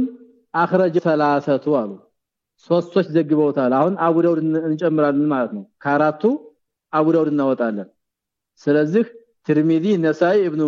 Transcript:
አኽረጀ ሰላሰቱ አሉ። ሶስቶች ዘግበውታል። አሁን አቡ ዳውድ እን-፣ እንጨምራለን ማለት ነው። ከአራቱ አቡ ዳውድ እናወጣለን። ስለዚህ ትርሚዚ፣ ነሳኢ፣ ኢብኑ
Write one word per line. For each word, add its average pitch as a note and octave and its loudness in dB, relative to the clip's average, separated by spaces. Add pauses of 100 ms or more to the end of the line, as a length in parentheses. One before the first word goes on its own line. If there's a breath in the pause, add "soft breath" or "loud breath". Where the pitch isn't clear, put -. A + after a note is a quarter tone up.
(540)
አኽረጀ F3 0
ሰላሰቱ D3 0
አሉ። A2 -2 (760)
ሶስቶች F3 0
ዘግበውታል። D3 2
አሁን D#3 2
አቡ E3 2
ዳውድ E3+ 2
እን-፣ D#3+ -2
እንጨምራለን D#3 0
ማለት B2+ -2
ነው። G2+ -10 (160)
ከአራቱ D3+ -2 (720)
አቡ D#3 0
ዳውድ D#3+ 0
እናወጣለን። B2 -2 (760)
ስለዚህ D3+ 0 (380)
ትርሚዚ፣ D#3+ 0 (120)
ነሳኢ፣ E3+ 0
ኢብኑ D#3+ -2